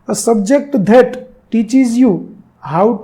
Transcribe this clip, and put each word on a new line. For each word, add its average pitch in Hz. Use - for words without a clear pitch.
a 220
subject 233
that -
teaches 240
you 226
how 196